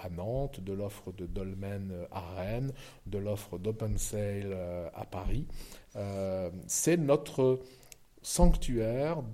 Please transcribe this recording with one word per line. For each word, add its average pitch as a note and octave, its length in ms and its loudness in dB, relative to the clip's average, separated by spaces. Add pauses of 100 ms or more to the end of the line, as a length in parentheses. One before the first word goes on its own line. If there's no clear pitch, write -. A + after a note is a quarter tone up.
à F#2 100 -8
Nantes, A#2 480 -2
de F#2+ 140 -6
l'offre G2 400 -6
de F2+ 140 -8
Dolmen, F#2+ 640 -4
euh, F2 180 -6
à F2+ 240 -8
Rennes, A2+ 380 -2 (340)
de G2+ 120 -2
l'offre G2+ 400 -2
d'OpenSale, G#2 920 0
euh, F2 400 -4
à - 140 -8
Paris. G2+ 400 0 (480)
Euh, F#2+ 560 -2 (160)
c'est - 300 4
notre C#3 640 4 (600)
sanctuaire C3 1000 4 (120)